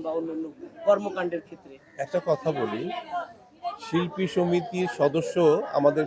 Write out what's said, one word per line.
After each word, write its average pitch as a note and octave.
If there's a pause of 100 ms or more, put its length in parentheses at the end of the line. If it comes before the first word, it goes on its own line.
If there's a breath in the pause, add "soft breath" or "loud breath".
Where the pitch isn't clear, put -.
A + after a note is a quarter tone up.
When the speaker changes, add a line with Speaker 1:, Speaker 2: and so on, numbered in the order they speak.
Speaker 1:
বা D#3+
অন্যান্য D#3+ (400)
কর্মকাণ্ডের F#3
ক্ষেত্রে? C#3+ (300)
Speaker 2:
একটা F3 (100)
কথা D#3 (100)
বলি, A2 (1040)
শিল্পী F3+ (100)
সমিতির F3+ (100)
সদস্য D3 (420)
আমাদের C#3+